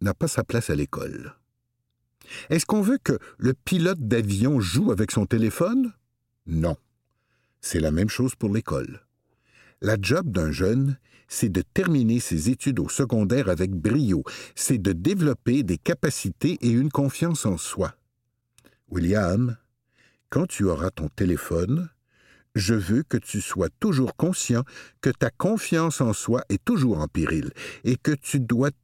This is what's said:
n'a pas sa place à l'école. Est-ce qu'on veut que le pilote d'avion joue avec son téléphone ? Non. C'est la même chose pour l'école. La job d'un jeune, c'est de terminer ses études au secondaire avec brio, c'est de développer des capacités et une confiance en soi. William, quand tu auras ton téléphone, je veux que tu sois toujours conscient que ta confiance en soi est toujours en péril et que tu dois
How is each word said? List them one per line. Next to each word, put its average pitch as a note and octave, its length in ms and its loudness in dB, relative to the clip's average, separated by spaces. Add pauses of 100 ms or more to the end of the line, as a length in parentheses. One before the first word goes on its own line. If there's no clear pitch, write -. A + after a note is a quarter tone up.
n'a G2+ 120 0
pas E3 140 -2
sa - 160 -2
place - 260 -4
à D#2+ 60 2
l'école. - 600 -6 (1120)
Est-ce E3 160 0
qu'on G#3+ 160 2
veut A#3+ 200 2
que B2+ 160 2 (200)
le B2+ 160 2
pilote E3+ 540 0
d'avion A2+ 520 2
joue A2 320 2
avec G#2 200 0
son G#2 140 2
téléphone ? F3 680 0 (520)
Non. D#2+ 300 0 (840)
C'est - 180 -2
la D#2 120 0
même F#2+ 180 2
chose B2+ 260 -2
pour G#2 180 -2
l'école. C#2 520 -6 (760)
La G#2+ 180 2
job C#3 300 0
d'un E2 220 0
jeune, B2 460 2 (300)
c'est - 220 -2
de F2+ 120 -2
terminer C3 580 2
ses E2 300 -2
études C3 300 -2
au C3+ 100 -2
secondaire A#2 600 0
avec F#2 220 0
brio, G2 520 2 (320)
c'est B2+ 240 0
de F#2+ 140 2
développer C3+ 680 0
des D#3 140 0
capacités - 840 -2
et A#2+ 80 2
une B2+ 200 4
confiance C#3+ 560 -2
en F#2 120 0
soi. - 380 -6 (920)
William, G2 640 0 (760)
quand F3+ 180 0
tu - 180 -2
auras E2 240 0
ton - 200 -6
téléphone, F#2 800 -2 (640)
je G2+ 180 2
veux A2 300 0
que - 140 -2
tu - 240 -4
sois - 280 -2 (100)
toujours C3+ 360 0
conscient C3+ 480 0 (380)
que C3 100 2
ta B2 180 0
confiance E3 720 0
en A2 120 2
soi B2 360 -2
est G2+ 160 -2
toujours B2+ 340 2
en D2+ 80 -2
péril D#2+ 440 -2 (320)
et B2+ 120 2
que - 160 -2
tu - 280 -2
dois B2 320 0 (120)